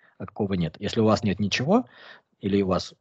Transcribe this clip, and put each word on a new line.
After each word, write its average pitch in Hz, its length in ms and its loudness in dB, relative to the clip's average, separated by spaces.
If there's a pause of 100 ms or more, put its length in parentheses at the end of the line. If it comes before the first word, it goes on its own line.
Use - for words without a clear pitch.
(180)
а - 80 -12
какого 101 280 -4
нет. 85 260 -2
Если 101 220 -2
у 110 40 4
вас 107 180 2
нет 95 160 0
ничего, 151 460 0 (540)
или 101 220 2
у 95 60 0
вас 90 340 -2